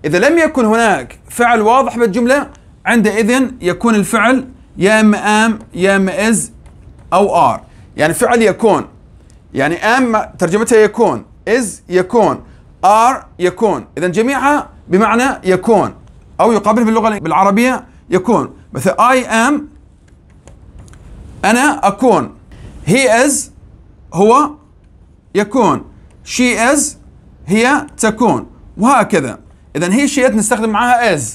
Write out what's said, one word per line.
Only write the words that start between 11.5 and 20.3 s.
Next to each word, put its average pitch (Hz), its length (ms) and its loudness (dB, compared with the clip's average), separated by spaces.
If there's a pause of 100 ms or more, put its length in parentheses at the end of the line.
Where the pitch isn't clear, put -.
يكون، 185 540 0 (420)
are 220 300 4 (240)
يكون، 180 460 -2 (120)
إذا 170 100 -4
جميعها 254 600 -2 (180)
بمعنى 220 560 0
يكون 185 500 0 (480)
أو 214 100 4
يقابله 214 340 0
باللغة 220 340 0
بالعربية 196 680 0 (240)
يكون. 180 460 -2 (180)
مثل 135 180 -2
I 247 340 0
am، 226 280 0 (1900)